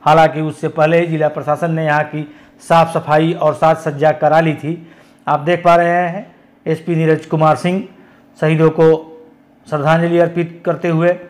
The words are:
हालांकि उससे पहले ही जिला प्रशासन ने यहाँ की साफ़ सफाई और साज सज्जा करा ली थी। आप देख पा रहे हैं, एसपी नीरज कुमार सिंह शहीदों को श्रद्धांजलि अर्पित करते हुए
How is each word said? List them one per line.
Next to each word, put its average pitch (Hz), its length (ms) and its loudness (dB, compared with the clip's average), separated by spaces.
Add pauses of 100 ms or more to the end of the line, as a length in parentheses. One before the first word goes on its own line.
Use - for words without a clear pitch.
हालांकि 156 400 4
उससे 151 280 -6
पहले 160 300 2
ही 175 80 0
जिला 156 220 -2
प्रशासन 151 420 -4
ने 160 140 -4
यहाँ 151 200 0
की 151 160 -10 (420)
साफ़ 165 260 2
सफाई 156 440 0
और 151 200 0
साज 160 240 2
सज्जा 151 360 -2
करा 151 260 2
ली 165 140 0
थी। 151 220 -8 (520)
आप 147 120 0
देख 170 240 -2
पा 170 120 4
रहे 170 120 2
हैं, 175 480 -4 (300)
एसपी 160 300 -4
नीरज 160 300 0
कुमार 156 300 2
सिंह 180 280 -4 (560)
शहीदों 160 320 2
को 160 160 2 (800)
श्रद्धांजलि 165 520 0
अर्पित 170 460 -2
करते 170 240 -4
हुए 170 280 0 (120)